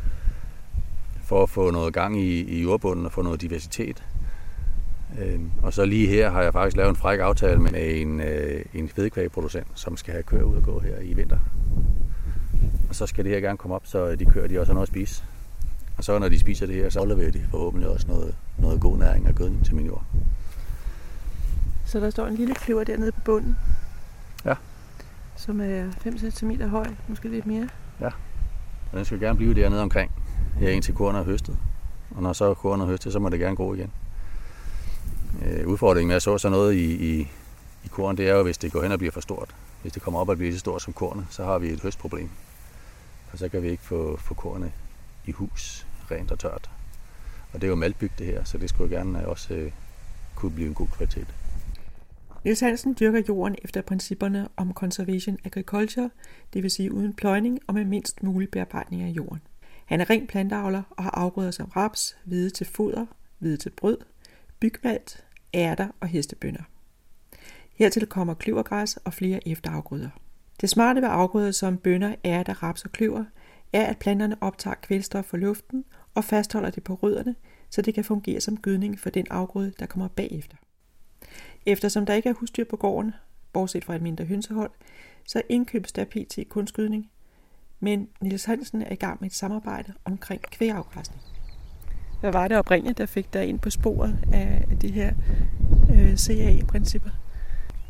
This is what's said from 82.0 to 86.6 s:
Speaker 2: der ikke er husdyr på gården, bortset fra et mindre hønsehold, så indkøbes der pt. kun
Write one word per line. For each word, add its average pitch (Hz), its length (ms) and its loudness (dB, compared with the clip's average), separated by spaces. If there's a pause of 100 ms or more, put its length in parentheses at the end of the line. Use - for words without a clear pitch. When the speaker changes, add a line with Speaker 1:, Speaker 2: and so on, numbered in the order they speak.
Speaker 2:
der 208 80 0
ikke 220 140 0
er 240 60 0
husdyr 233 360 -6
på 214 60 -6
gården, 208 380 -2 (380)
bortset 185 320 -4
fra 175 100 -8
et 165 80 -6
mindre 165 220 -6
hønsehold, 208 460 -6 (560)
så - 220 -4
indkøbes 240 440 -2
der 196 120 -6
pt. - 440 -10
kun 208 180 -4